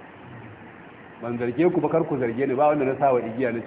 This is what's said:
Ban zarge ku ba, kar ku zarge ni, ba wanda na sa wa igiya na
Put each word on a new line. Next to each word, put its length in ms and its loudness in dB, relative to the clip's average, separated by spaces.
Ban 160 -4
zarge 360 2
ku 80 0
ba, 80 0
kar 160 2
ku 120 -2
zarge 280 -2
ni, 80 0
ba 140 4
wanda 180 2
na 140 0
sa 120 4
wa 80 4
igiya 320 -2
na 160 -4